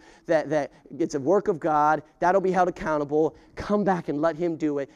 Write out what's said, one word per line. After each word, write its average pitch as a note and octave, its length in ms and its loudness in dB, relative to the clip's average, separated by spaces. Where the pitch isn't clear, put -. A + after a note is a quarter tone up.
that, D#3 240 0
that D3 220 -2
it's D3+ 180 -4
a C#3 60 -2
work F#3+ 280 2
of F3 100 0
God, D3+ 440 2
that'll F#3 200 4
be F#3 120 0
held F3+ 160 2
accountable. D3+ 680 -2
Come G#3 260 -2
back F3+ 260 0
and D3 120 -2
let E3 160 0
him E3 200 -2
do D3 220 -2
it. C3+ 180 -6